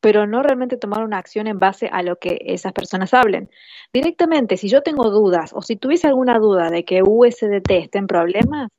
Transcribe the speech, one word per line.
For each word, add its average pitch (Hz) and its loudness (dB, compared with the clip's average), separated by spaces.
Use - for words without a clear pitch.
pero 208 4
no 226 -2
realmente 254 -2
tomar 208 -6
una 214 -6
acción 214 -8
en 214 -6
base 190 0
a 180 -4
lo 175 -4
que 175 -6
esas 185 -6
personas 185 -4
hablen. 220 2
Directamente, 294 0
si 202 -6
yo 269 4
tengo 285 0
dudas 185 2
o 202 -8
si 226 -6
tuviese 294 0
alguna 254 2
duda 190 2
de 170 -4
que 185 2
U 214 6
S 240 0
D 202 0
T 190 0
esté 185 -4
en 196 -4
problemas 202 -2